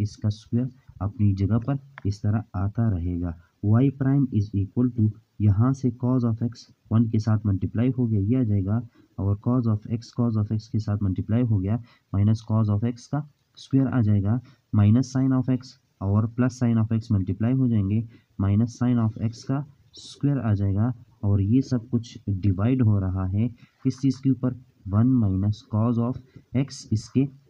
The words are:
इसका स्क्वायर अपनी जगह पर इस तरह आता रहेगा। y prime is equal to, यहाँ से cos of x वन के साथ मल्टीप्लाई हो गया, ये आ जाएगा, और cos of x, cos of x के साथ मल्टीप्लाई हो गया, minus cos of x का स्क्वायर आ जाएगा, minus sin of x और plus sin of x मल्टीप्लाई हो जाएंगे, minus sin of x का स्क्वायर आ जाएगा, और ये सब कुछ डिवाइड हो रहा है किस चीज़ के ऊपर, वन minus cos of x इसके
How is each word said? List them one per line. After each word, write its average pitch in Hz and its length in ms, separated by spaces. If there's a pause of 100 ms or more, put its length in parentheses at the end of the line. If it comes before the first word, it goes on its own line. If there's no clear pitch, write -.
इसका 104 300
स्क्वायर 120 380 (340)
अपनी 104 320
जगह 98 240
पर 139 200 (280)
इस 101 160
तरह 107 220 (120)
आता 104 340
रहेगा। 87 440 (320)
y 117 180 (160)
prime 135 320
is 107 240
equal 120 420
to, 107 100 (320)
यहाँ 107 340
से 131 160 (120)
cos 123 220
of 113 180
x 117 220 (280)
वन 117 180
के 110 80
साथ 107 280
मल्टीप्लाई 104 440
हो 127 160
गया, 110 140
ये 107 160
आ 131 80
जाएगा, 104 360 (380)
और 101 280
cos 123 220
of 104 220
x, 113 280
cos 120 180
of 107 160
x 110 140
के 110 120
साथ 104 240
मल्टीप्लाई 104 400
हो 110 160
गया, 98 200 (380)
minus 107 340
cos 107 240
of 104 120
x 120 200
का 143 200 (320)
स्क्वायर 135 300
आ 123 140
जाएगा, 104 380 (360)
minus 113 380
sin 131 240
of 127 120
x 127 220 (300)
और 107 320
plus 127 280
sin 117 200
of 110 160
x 110 140
मल्टीप्लाई 101 400
हो 131 160
जाएंगे, 107 340 (380)
minus 104 380
sin 123 280
of 110 180
x 113 200
का 139 200 (300)
स्क्वायर - 460
आ 117 140
जाएगा, 101 380 (320)
और 101 180
ये 113 200
सब 123 260
कुछ 117 300 (100)
डिवाइड 101 540
हो 104 160
रहा 92 280
है 104 200 (380)
किस 131 160
चीज़ 131 220
के 135 80
ऊपर, 127 240 (340)
वन 110 280
minus 101 420 (140)
cos 113 280
of 123 160 (400)
x 143 220 (140)
इसके 123 340 (240)